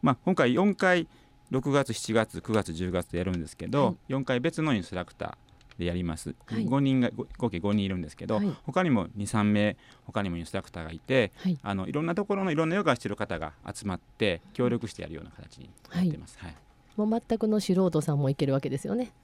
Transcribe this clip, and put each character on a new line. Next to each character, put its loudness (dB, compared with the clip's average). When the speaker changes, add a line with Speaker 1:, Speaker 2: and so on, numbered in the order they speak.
Speaker 1:
ま 4
あ、 -2
今 4
回 4
四 4
回、 2
六 0
月、 2
七 -4
月、 2
九 -2
月、 2
十 -2
月 -2
と -4
や 0
る 0
ん -2
で -6
す -16
け -8
ど、 4
Speaker 2:
は 2
い。 -4
Speaker 1:
四 -2
回 0
別 -2
の 2
イ 2
ン -2
ス -12
ト -8
ラ -4
ク -14
タ -10
ー -20
で -2
や -2
り -2
ま -4
す。 -10
Speaker 2:
は -6
い。 0
Speaker 1:
五 2
人 4
が、 2
ご-、 -8
合 -2
計 -4
五 0
人 2
い -2
る -4
ん -4
で -8
す -18
け -12
ど、 0
Speaker 2:
は 2
い。 -2
Speaker 1:
他 0
に 2
も 2
二、 -6
三 2
名、 2
他 -4
に -2
も -4
イ -4
ン -8
ス -18
ト -4
ラ -10
ク -18
タ -10
ー -8
が -10
い -10
て、 0
Speaker 2:
は -2
い。 0
Speaker 1:
あ -2
の、 -2
い -6
ろ -2
ん -2
な -2
と -2
こ -2
ろ -2
の 0
い 0
ろ 2
ん 0
な 0
ヨ 0
ガ 4
し -8
て -6
る -6
方 -4
が -8
集 -10
ま -2
っ -8
て -2
協 0
力 -2
し -10
て -12
や -10
る -10
よ -10
う -14
な -18
形 -20
に -18
な 0
っ 4
て 0
ま -14
す。 -20
Speaker 2:
は -12
い。 -12
Speaker 1:
は -16
い。 -20
Speaker 2:
も 0
う -2
全 0
く 0
の 4
素 2
人 2
さ 0
ん 2
も 4
い 2
け 0
る 2
わ 2
け -4
で -2
す -6
よ -2
ね。 -2